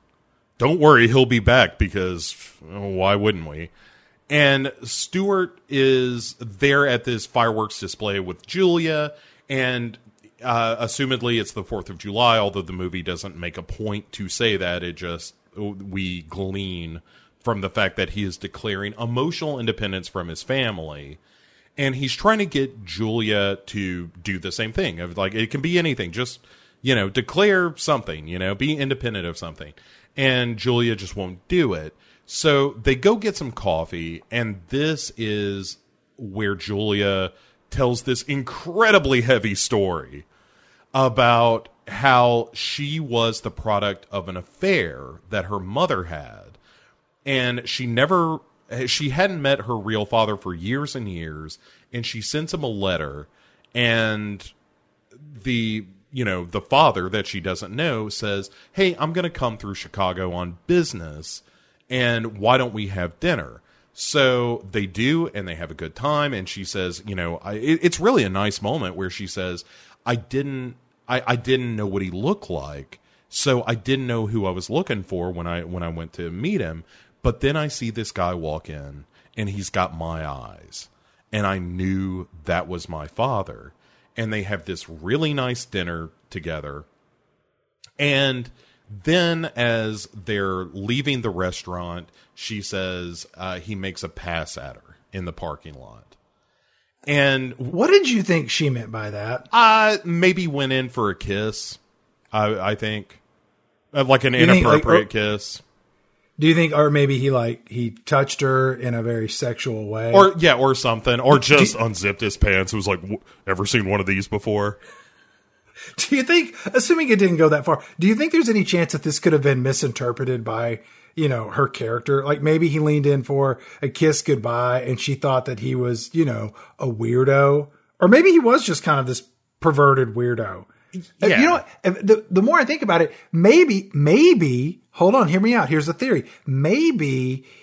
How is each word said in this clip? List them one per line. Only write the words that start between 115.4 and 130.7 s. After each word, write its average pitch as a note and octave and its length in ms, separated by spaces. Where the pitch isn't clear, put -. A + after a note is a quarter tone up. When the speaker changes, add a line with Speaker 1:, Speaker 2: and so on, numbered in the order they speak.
Speaker 2:
Do - 180
you C4 80
think, E4+ 320
assuming D#4 360
it G#3 100
didn't F3+ 180
go D#3 120
that D3 160
far, D#3 180
do F3+ 80
you G#3+ 80
think D#4 160
there's D#4+ 160
any G#3+ 160
chance E3+ 300
that D3 100
this D3+ 160
could D#3+ 140
have C#3+ 80
been C3 220
misinterpreted B2+ 840
by, A#2 340
you D#3 140
know, A2+ 220
her C3+ 180
character? B2+ 560
Like, C#3+ 180
maybe D#3 280
he D3+ 100
leaned D3+ 260
in C#3+ 180
for C#3 360
a C#3 80
kiss D#3 320
goodbye B2 640
and B2 160
she C#3 160
thought C3 300
that A#2+ 140
he B2+ 160
was, B2 380
you E3 120
know, G#2+ 280
a C3 80
weirdo. C3+ 800
Or F3+ 80
maybe E4+ 240
he E4 80
was B3 260
just E3+ 180
kind D3 160
of B2+ 80
this B2+ 160
perverted C#3 560
weirdo. A2+ 500